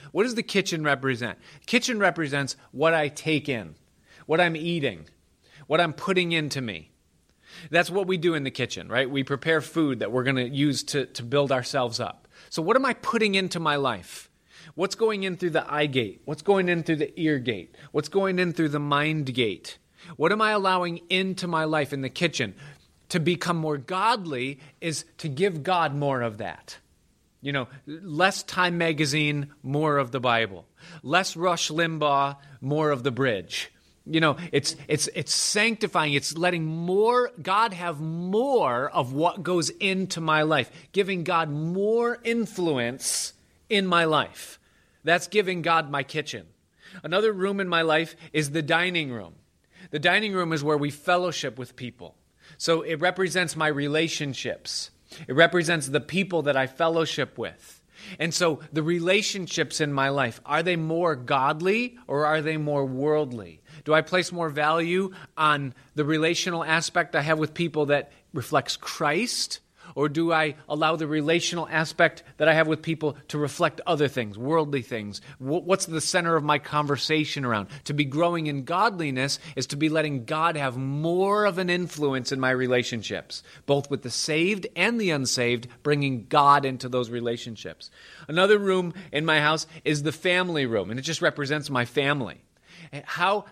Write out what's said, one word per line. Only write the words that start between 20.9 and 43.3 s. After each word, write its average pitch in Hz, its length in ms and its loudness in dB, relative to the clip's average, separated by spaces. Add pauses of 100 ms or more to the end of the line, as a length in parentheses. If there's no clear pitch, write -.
into 185 380 -2
my 160 180 0
life 151 280 0
in 135 80 -6
the 131 80 -6
kitchen? 135 460 -2 (540)
To 175 100 0
become 170 380 0
more 156 200 -2
godly 170 800 -2 (200)
is 165 260 -6 (120)
to 165 100 -8
give 156 360 -2
God 165 320 0
more 139 260 0
of 110 160 -4
that. 95 400 -12 (640)
You 139 100 -6
know, 135 160 -2 (180)
less 170 580 -2
Time 175 340 0
magazine, 147 760 0 (100)
more 143 340 0
of 123 140 0
the 131 80 -4
Bible. 113 480 0 (360)
Less 170 320 0
Rush 170 340 0
Limbaugh, 151 680 0 (240)
more 147 300 2
of 123 120 0
the 135 80 0
bridge. 113 600 -2 (340)
You 156 140 0
know, 156 180 4 (140)
it's, 143 240 0 (120)
it's, - 260 0
it's - 200 -6
sanctifying. 208 800 0
It's 143 240 -2
letting 170 280 0
more, 202 640 2 (100)
God 196 320 2
have 170 260 -6
more 170 920 0
of 131 240 -2
what 165 300 0
goes 175 260 0
into 190 500 -2
my 156 240 2
life, 151 280 2 (200)
giving 185 320 0
God 165 260 0
more 202 720 0
influence 165 1120 -2 (360)